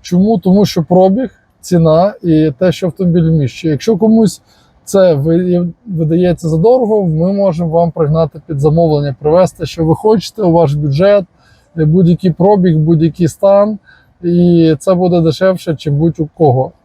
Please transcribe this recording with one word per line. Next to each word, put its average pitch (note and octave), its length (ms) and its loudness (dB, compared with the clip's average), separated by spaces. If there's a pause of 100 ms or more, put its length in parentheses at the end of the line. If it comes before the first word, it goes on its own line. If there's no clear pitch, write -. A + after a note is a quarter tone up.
Чому? G3+ 360 0
Тому F#3+ 280 2
що E3+ 180 -4
пробіг, F#3+ 460 0 (320)
ціна E3 520 0 (100)
і D#3 360 2
те, F#3 120 0
що F#3 160 -6
автомобіль E3+ 420 -2
вміщує. D#3 420 -2
Якщо F#3 260 -2
комусь A3 440 0 (420)
це F#3 300 2
ви-, F3 540 -2 (180)
видається E3+ 640 -2
задорого, G#3+ 560 0
ми E3 280 -2
можемо F3+ 360 -2
вам E3 220 0
пригнати D#3+ 560 -2
під D3+ 120 -6
замовлення, D3+ 600 0
привезти, E3+ 460 0
що E3 200 -6
ви D#3+ 100 2
хочете, A3 460 -2
у F3+ 100 2
ваш D#3+ 220 2
бюджет, D#3+ 520 0 (500)
будь-який E3 560 2
пробіг, F3+ 460 2
будь-який D#3+ 500 0
стан. G3+ 520 0 (440)
І E3+ 560 2
це F#3+ 140 -2
буде F3 280 0
дешевше, E3+ 540 -2
чим C#3+ 200 -4
будь-у D#3 420 -2
кого. C3 340 0 (120)